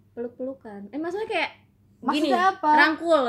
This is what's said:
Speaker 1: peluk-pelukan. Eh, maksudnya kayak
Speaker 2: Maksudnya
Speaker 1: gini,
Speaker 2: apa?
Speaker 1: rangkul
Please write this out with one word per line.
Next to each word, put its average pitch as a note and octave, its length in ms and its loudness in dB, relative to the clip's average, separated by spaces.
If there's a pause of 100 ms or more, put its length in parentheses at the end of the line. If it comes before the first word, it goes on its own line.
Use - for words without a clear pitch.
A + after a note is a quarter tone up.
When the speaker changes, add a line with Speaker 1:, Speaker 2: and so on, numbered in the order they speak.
(120)
Speaker 1:
peluk-pelukan. A#3+ 800 -12
Eh, C4+ 80 -10
maksudnya F4 280 -6
kayak F4+ 240 -4 (480)
Speaker 2:
Maksudnya D4 300 0
Speaker 1:
gini, F4+ 220 2
Speaker 2:
apa? D#4+ 240 0
Speaker 1:
rangkul D#4 540 4